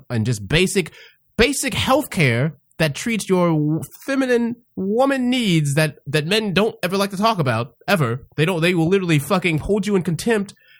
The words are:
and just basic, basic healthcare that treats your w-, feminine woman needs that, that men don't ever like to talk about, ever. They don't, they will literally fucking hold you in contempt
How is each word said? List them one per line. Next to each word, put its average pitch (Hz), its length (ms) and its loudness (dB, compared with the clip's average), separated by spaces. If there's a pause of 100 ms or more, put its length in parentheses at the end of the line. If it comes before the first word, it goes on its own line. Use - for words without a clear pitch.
and 110 160 -2
just 104 220 -4
basic, 180 440 0 (460)
basic 254 360 0
healthcare 156 800 0 (240)
that 151 180 -2
treats 226 340 -6
your 180 200 2
w-, 156 320 0 (240)
feminine 247 500 0 (200)
woman 247 540 0
needs 170 460 2
that, 156 300 0
that 147 220 -2
men 208 260 0
don't 196 300 0
ever 185 140 -2
like 196 140 0
to 196 60 -10
talk 214 220 2
about, 123 360 -2 (120)
ever. 139 480 0
They 147 100 2
don't, 175 160 0
they 180 140 2
will 165 120 2
literally 180 320 2
fucking 175 400 0
hold 208 280 -2
you 208 80 0
in 180 80 0
contempt 196 500 -2 (260)